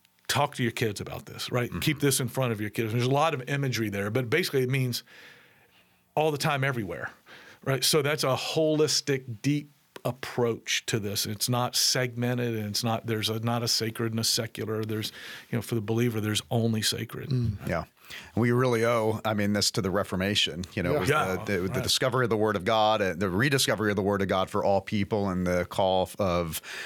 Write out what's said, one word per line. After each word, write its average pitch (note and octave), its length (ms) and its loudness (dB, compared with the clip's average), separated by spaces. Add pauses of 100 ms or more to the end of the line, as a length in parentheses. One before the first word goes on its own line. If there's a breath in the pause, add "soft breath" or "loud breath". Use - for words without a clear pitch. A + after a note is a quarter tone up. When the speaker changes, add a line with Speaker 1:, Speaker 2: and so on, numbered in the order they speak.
(280)
Speaker 1:
talk C#3+ 260 0
to C3 80 -4
your A2+ 80 2
kids G#2+ 300 -2
about - 260 -10
this, - 240 -10
right? A#2+ 200 0
Speaker 2:
Mm-hmm. - 100 -4
Speaker 1:
Keep D3+ 180 0
this C#3+ 220 2
in A#2+ 80 -2
front B2 240 0
of G#2 80 -4
your G#2 100 -4
kids. A2 220 -4
There's A#2+ 140 2
a B2+ 40 2
lot D3 240 4
of B2+ 140 -4
imagery B2+ 400 0
there, G2+ 220 -2
but A#2+ 200 0
basically D3+ 320 0
it B2+ 80 0
means C3 320 -2 (1120 loud breath)
all D#3 140 2
the C#3+ 80 -2
time, C#3 260 0
everywhere, G#2+ 460 -4 (540 loud breath)
right? C3 200 0
So D#3 180 4
that's D3 220 0
a C3 100 4
holistic, C#3+ 1080 0
deep D3 280 0 (340)
approach - 800 -2
to A#2 120 0
this. G2+ 260 -2
It's G#2 240 -4
not B2 280 0
segmented, B2 800 0
and G#2+ 100 -4
it's G#2 180 -4
not, A2+ 220 -2
there's A2 220 0
a, A2 120 -2
not A#2 220 0
a A#2 60 -2
sacred A2+ 440 -2
and A2+ 80 -2
a A2 40 0
secular. A2 600 -2
There's, G#2+ 280 -4 (380 loud breath)
you A#2+ 80 -2
know, G#2+ 40 -2
for - 140 -2
the A2+ 40 0
believer, A2+ 400 0
there's G#2+ 300 0
only A2+ 320 2
sacred. - 480 -4
Speaker 3:
Mm. A#2 260 0 (120)
Speaker 2:
Yeah. E2 160 0 (500 loud breath)
And G#2+ 80 2
we A#2+ 80 4
really A#2+ 340 4
owe, A2 400 2
I G#2+ 100 2
mean, G#2 180 2
this G2+ 200 2
to A#2 100 0
the F#2 80 0
Reformation. F#2 720 0 (100)
You F2+ 80 -2
know, A2 80 0
it D3 40 2
Speaker 3:
Yeah. D3 60 2
Speaker 2:
was F#2 80 0
Speaker 1:
Yeah. C#3 280 0
Speaker 2:
the, G2+ 160 -4
the, F#2+ 80 2
the F#2 80 0
Speaker 1:
Right. B2+ 140 -2
Speaker 2:
discovery B2+ 420 0
of G#2 60 0
the A2+ 60 2
Word G#2+ 200 2
of F2+ 80 -6
God, A2 360 4
uh, F#2 160 0
the F#2+ 140 0
rediscovery A2+ 600 2
of G2 60 0
the G#2 60 2
Word G2+ 180 2
of F#2+ 80 0
God F#2+ 220 2
for G2+ 140 0
all G2 160 4
people, G2+ 480 0
and F2+ 180 0
the F2+ 180 2
call F#2+ 380 2
f-, - 160 -6
of F2 420 0 (260 loud breath)